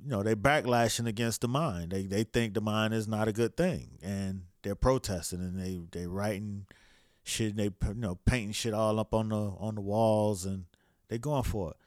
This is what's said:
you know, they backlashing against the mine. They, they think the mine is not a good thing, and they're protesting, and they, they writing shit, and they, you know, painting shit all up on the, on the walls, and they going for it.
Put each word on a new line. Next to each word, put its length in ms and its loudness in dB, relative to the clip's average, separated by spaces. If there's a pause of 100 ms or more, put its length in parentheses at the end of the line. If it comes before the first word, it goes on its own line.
you 80 -8
know, 140 0
they 100 4
backlashing 720 4
against 360 -2
the 60 2
mine. 420 -2
They, 160 -2
they 180 2
think 300 0
the 60 0
mine 320 0
is 140 0
not 220 0
a 40 0
good 240 0
thing, 460 -2
and 400 -4 (200)
they're 120 -2
protesting, 680 0
and 200 -4
they, 180 -4 (180)
they 120 -6
writing 580 -4 (560)
shit, 280 -2
and 100 -4
they, 100 2 (180)
you 60 -4
know, 320 -4
painting 240 2
shit 240 -2
all 240 2
up 160 -2
on 140 2
the, 80 0
on 400 -4
the 40 -6
walls, 640 4
and 200 -4 (440)
they 100 -4
going 260 0
for 260 -2
it. 60 -14 (100)